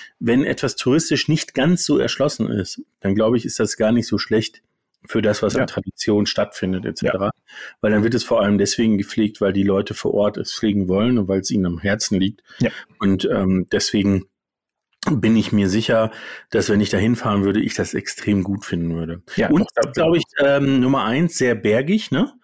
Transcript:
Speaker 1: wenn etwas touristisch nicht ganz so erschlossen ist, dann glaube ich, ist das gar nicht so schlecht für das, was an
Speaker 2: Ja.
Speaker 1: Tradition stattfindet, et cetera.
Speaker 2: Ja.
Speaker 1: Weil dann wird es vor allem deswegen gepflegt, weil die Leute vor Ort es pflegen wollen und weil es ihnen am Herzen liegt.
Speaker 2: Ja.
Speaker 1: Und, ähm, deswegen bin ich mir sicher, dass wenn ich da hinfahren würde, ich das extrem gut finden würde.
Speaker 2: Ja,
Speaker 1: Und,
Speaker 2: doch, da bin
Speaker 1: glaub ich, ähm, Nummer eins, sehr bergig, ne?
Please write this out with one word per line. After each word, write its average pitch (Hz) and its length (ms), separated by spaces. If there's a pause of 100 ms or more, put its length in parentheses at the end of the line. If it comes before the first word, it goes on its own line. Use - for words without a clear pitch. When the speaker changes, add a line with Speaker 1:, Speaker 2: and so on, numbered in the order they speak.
(200)
Speaker 1:
wenn 120 240
etwas 131 320
touristisch 147 540
nicht - 260
ganz 160 300
so 143 120
erschlossen 127 540
ist, 101 300 (180)
dann 98 160
glaube 110 220
ich, 117 80
ist - 140
das - 180
gar 110 160
nicht 120 120
so 104 120
schlecht - 440 (440)
für - 160
das, 104 200
was 104 140
an 123 60
Speaker 2:
Ja. 127 40
Speaker 1:
Tradition - 600
stattfindet, 92 600
et - 120
cetera. - 300
Speaker 2:
Ja. 107 40 (500)
Speaker 1:
Weil 107 100
dann 107 120
wird 113 120
es 113 100
vor - 160
allem 101 160
deswegen 107 400
gepflegt, 104 440
weil 98 120
die 98 100
Leute 98 300
vor - 200
Ort 104 240
es - 160
pflegen 101 360
wollen 113 280
und 98 120
weil 98 100
es - 120
ihnen 98 140
am 85 140
Herzen 101 400
liegt. 95 240 (160)
Speaker 2:
Ja. 117 100 (300)
Speaker 1:
Und, 98 260
ähm, 95 460
deswegen 98 540 (840)
bin 113 260
ich 107 160
mir 101 180
sicher, 113 420 (380)
dass 107 200
wenn 104 120
ich 101 80
da 101 80
hinfahren 107 460
würde, 101 180
ich - 120
das - 200
extrem - 500
gut 98 220
finden 82 300
würde. 82 260 (140)
Speaker 2:
Ja, 110 140
Speaker 1:
Und, 151 120
Speaker 2:
doch, 214 140
da - 80
bin 151 100
Speaker 1:
glaub 165 220
ich, 156 80 (160)
ähm, 139 400
Nummer 127 240
eins, 139 340
sehr 120 180
bergig, 131 560
ne? 175 200 (120)